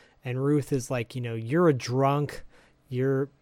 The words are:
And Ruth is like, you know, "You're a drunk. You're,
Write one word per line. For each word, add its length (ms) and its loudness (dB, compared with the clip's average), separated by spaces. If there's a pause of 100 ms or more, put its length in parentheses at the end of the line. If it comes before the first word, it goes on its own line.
(260)
And 180 -4
Ruth 300 2
is 180 -2
like, 240 -4
you 60 -6
know, 140 -6
"You're 340 2
a 40 8
drunk. 720 0 (460)
You're, 400 0 (120)